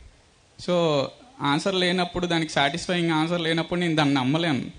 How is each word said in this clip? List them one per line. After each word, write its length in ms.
So, 440
ఆన్సర్ 340
లేనప్పుడు, 520
దానికి 260
సాటిస్ఫైయింగ్ 580
ఆన్సర్ 300
లేనప్పుడు 400
నేను 160
దాన్ని 180
నమ్మలేను. 640